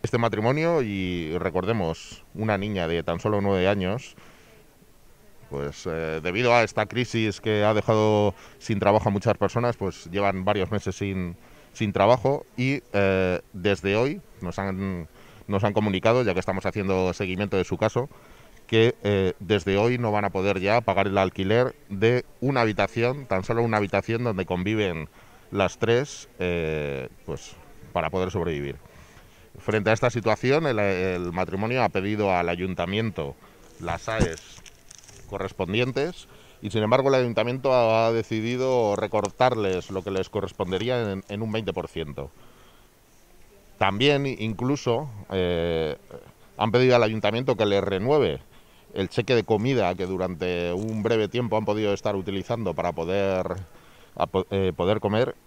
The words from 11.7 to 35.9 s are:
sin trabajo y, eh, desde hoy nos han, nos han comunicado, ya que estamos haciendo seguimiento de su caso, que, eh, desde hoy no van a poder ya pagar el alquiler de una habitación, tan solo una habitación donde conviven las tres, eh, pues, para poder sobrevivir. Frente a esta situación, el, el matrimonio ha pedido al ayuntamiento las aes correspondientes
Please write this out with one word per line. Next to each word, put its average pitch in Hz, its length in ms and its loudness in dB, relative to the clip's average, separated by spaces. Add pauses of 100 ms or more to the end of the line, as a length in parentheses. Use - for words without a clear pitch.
sin 107 220 -2
trabajo 120 520 4 (120)
y, 131 240 0 (100)
eh, 95 480 2 (140)
desde 98 420 0
hoy 143 260 0 (200)
nos 90 180 -6
han, 95 480 -4 (400)
nos 101 160 0
han 104 80 2
comunicado, 107 520 2
ya 95 100 2
que 90 80 0
estamos 92 240 -4
haciendo 92 480 0
seguimiento 95 420 -4
de 92 80 2
su 90 140 -4
caso, 120 320 0 (580)
que, 113 360 4
eh, 98 360 2
desde 98 380 0
hoy 120 200 2
no 117 140 -2
van 104 140 0
a 92 60 -2
poder 95 280 0
ya 104 220 2
pagar 98 260 2
el 98 100 0
alquiler 98 580 2 (120)
de 113 380 2 (160)
una 131 180 0
habitación, 117 680 0
tan 113 200 -2
solo 117 180 0
una 113 140 2
habitación 104 480 0
donde 95 200 -2
conviven 92 640 -2 (420)
las 98 280 0
tres, 120 500 0 (120)
eh, 78 680 -2 (180)
pues, - 300 -10 (380)
para 80 160 -2
poder 92 220 -2
sobrevivir. 73 440 -4 (840)
Frente 110 320 0
a - 20 4
esta 120 160 0
situación, 120 580 0
el, 120 100 0
el 92 540 0
matrimonio 95 520 -2
ha 98 60 2
pedido 98 460 0
al 87 140 2
ayuntamiento 87 840 -4 (440)
las 85 300 -6
aes - 520 -4 (720)
correspondientes 113 960 -2 (340)